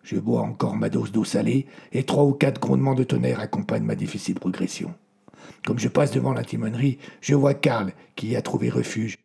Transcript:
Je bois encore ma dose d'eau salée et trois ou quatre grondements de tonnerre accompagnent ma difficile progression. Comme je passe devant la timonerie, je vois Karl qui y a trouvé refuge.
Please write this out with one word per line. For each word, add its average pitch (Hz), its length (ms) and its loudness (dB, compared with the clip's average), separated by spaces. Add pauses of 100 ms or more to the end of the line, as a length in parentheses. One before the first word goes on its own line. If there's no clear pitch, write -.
Je - 160 -6
bois 113 240 0
encore 107 340 -4
ma 110 140 0
dose 110 220 -2
d'eau 107 120 2
salée 123 440 0 (240)
et 135 120 0
trois 147 220 4
ou 139 80 4
quatre 139 260 2
grondements 131 360 2
de 127 80 2
tonnerre - 360 0
accompagnent - 460 -2
ma 55 100 -2
difficile - 440 -4
progression. - 560 -4 (720)
Comme 117 140 0
je 110 80 0
passe 143 240 4
devant 131 220 0
la 120 100 -2
timonerie, 117 540 -2 (240)
je 147 140 2
vois 139 180 4
Karl 98 400 0 (220)
qui 110 140 -6
y 120 60 0
a - 60 -2
trouvé 120 280 -2
refuge. 113 560 -4